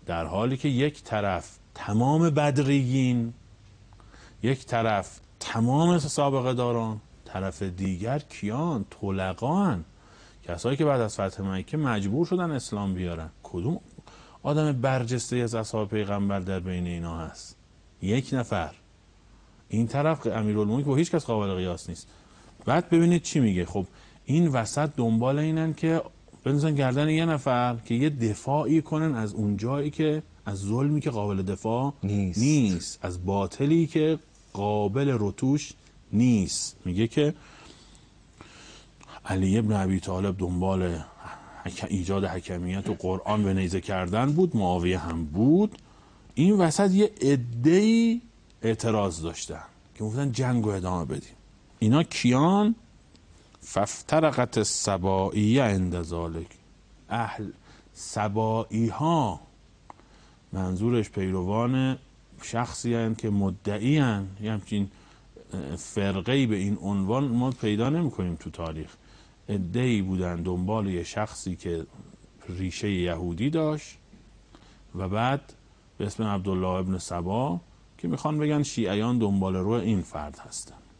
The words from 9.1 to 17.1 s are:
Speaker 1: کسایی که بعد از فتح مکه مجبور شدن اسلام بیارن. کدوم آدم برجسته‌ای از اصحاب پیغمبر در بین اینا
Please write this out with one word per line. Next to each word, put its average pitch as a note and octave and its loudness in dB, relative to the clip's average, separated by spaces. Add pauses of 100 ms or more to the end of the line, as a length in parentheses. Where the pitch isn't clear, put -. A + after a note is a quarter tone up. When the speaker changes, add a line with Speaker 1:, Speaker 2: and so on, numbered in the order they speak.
Speaker 1:
کسایی A2+ -2
که D#3 2
بعد C3+ 4
از G#2+ -2
فتح G2 -4
مکه F#2+ -4
مجبور A#2+ 0
شدن F3+ -2
اسلام G#2 -4
بیارن. E2+ -6 (120)
کدوم G#2+ -4 (640)
آدم D3 0
برجسته‌ای B2 0
از A#2 -2
اصحاب A2 -2
پیغمبر G2+ 0
در F#2 -4
بین F2+ -4
اینا E2+ -6